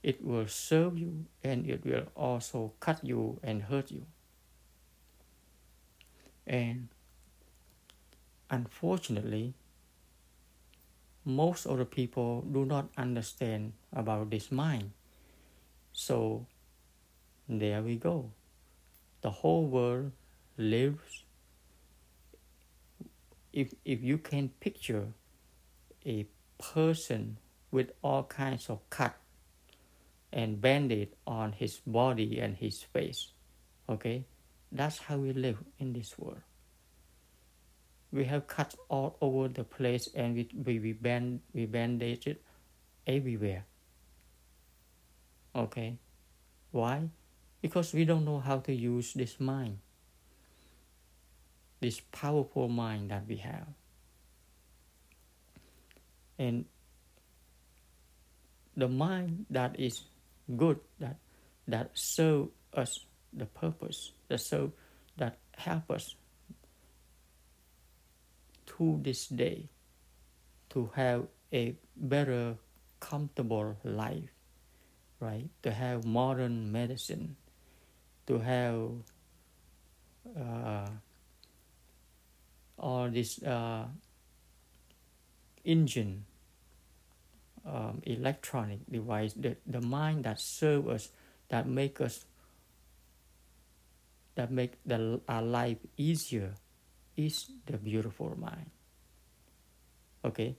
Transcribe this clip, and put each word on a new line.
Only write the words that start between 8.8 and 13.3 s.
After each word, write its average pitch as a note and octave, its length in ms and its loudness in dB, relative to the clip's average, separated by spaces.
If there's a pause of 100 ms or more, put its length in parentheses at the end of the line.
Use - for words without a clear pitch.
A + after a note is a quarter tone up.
most D#3 420 2
of B2+ 120 0
the B2+ 60 2
people A#2+ 560 0
do C#3 240 0
not C#3 320 0
understand A2+ 760 -2 (180)